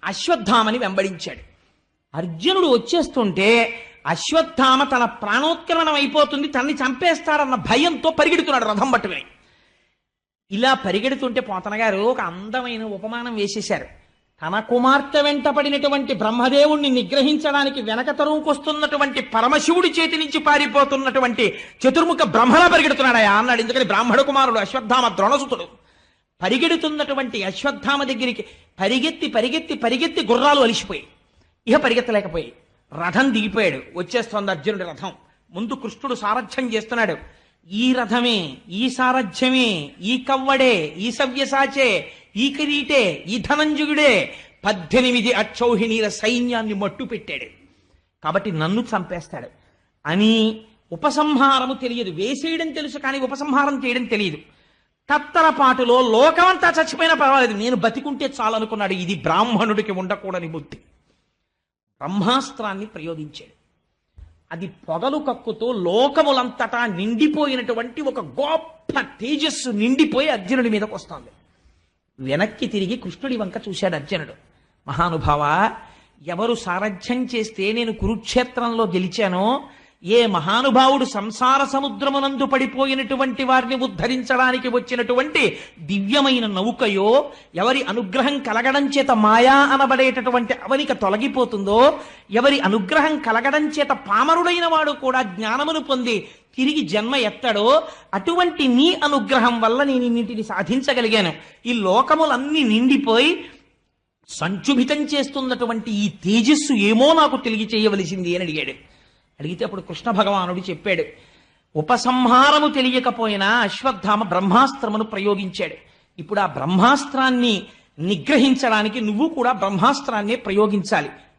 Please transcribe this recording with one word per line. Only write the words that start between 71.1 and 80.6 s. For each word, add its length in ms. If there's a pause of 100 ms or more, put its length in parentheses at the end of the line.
వెనక్కి 460
తిరిగి 300
కృష్ణుడి 400
వంక 160 (160)
చూశాడు 260
అర్జునుడు. 380 (560)
"మహానుభావా, 840 (540)
ఎవరు 280
సారథ్యం 720
చేస్తే 480
నేను 200
కురుక్షేత్రంలో 920
గెలిచానో, 840 (360)
ఏ 220
మహానుభావుడు 800